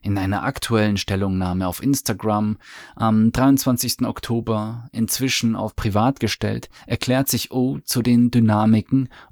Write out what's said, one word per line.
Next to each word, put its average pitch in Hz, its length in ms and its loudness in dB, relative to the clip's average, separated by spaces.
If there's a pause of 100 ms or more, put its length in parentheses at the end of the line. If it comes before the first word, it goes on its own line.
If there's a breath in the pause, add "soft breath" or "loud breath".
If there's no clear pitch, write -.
In 101 160 -4
einer 95 260 -2
aktuellen 107 540 0
Stellungnahme 92 680 -2
auf 87 160 -6
Instagram 107 760 -2 (400 loud breath)
am 113 340 4
dreiundzwanzigsten 127 760 0
Oktober, 113 840 -4
inzwischen 117 640 -2
auf 104 220 -6
privat 110 420 0
gestellt, 110 480 -4 (200 loud breath)
erklärt 127 420 0
sich - 220 -4
Oh 131 280 -2
zu - 220 -4
den 120 300 4
Dynamiken, 110 760 4 (240 loud breath)